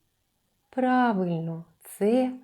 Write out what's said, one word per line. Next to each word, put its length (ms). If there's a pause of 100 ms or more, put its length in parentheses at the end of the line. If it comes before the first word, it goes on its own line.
(680)
Правильно, 960 (180)
це 480 (120)